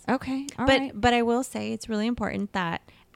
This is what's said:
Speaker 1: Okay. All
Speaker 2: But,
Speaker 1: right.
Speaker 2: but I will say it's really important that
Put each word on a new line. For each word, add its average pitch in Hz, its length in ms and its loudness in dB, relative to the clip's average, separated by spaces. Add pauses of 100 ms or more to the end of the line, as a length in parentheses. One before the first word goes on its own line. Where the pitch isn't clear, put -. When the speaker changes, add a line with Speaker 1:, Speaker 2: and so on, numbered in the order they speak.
Speaker 1:
Okay. 269 380 -2 (100)
All - 80 -2
Speaker 2:
But, 269 140 6
Speaker 1:
right. 269 200 -4
Speaker 2:
but 240 140 6
I 240 80 4
will 240 220 2
say 220 300 -6
it's - 160 -8
really 214 180 0
important 208 460 -2
that 170 280 -2 (340)